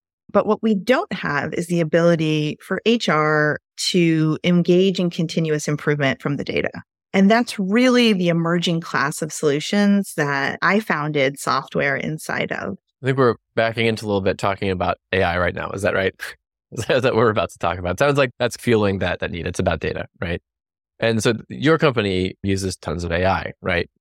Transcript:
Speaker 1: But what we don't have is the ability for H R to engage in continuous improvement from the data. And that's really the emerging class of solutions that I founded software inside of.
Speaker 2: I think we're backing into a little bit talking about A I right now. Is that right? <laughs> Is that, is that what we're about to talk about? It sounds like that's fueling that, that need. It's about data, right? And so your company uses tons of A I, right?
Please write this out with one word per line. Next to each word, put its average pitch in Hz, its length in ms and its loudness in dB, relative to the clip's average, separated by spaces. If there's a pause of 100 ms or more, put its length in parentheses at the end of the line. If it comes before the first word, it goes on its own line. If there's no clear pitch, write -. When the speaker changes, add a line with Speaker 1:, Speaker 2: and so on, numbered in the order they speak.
(320)
Speaker 1:
But 202 140 2
what 208 180 0
we 220 100 2
don't 262 380 0
have 160 420 -4
is 170 140 -4
the 175 120 0
ability 156 800 2
for - 240 -6
H 226 240 2
R 151 500 2 (320)
to 160 520 2
engage 180 560 4
in 180 120 0
continuous 160 580 -2
improvement 147 520 0
from 143 160 -2
the - 80 -6
data. - 380 -4 (300)
And 196 180 6
that's 240 260 2
really 233 560 4
the 180 160 0
emerging 170 520 0
class 143 420 -4
of 156 100 -8
solutions 196 840 0
that 143 440 -2
I 185 200 2
founded 147 580 -2
software 143 580 -2
inside - 540 -6
of. - 260 -8 (260)
Speaker 2:
I 123 40 -2
think 131 120 0
we're 120 180 4 (180)
backing 113 320 0
into 110 180 -2
a 107 40 -6
little 101 140 0
bit 95 160 0
talking 98 320 -2
about 90 260 -2 (160)
A 95 100 2
I 87 160 0
right 87 160 0
now. 82 160 -8
Is 98 120 -6
that 95 120 0
right? 95 240 0
<laughs> - 540 -18
Is 113 140 -8
that, 160 100 2
is 123 80 2
that 123 100 2
what 113 60 4
we're 120 100 4
about 104 200 -2
to - 80 -20
talk 87 200 -2
about? 90 140 -4
It 95 80 -6
sounds 143 180 2
like 131 120 2 (100)
that's 120 160 -2
fueling 104 420 2
that, 87 220 -4
that 85 100 -4
need. 85 160 -8
It's 90 140 -6
about 87 180 0
data, - 300 -6 (120)
right? - 220 -6 (560)
And 113 240 0
so 120 120 2 (140)
your 135 300 2
company 101 640 0
uses 95 340 -2
tons 85 280 -6
of 85 80 -4
A 87 120 0
I, 92 280 0 (100)
right? 90 260 -2 (120)